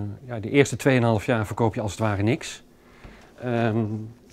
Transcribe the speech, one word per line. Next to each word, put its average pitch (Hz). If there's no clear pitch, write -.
ja, 120
de 110
eerste 135
tweeënhalf 117
jaar 113
verkoop 110
je 123
als 104
het -
ware 104
niks. -
Ehm, 117